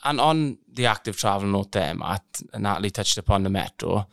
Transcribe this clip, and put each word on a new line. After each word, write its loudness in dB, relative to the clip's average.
and 2
on 2
the 0
active -2
travel 0
note 0
there, 0
Matt, -6
Natalie 0
touched -2
upon 2
the 0
metro. -2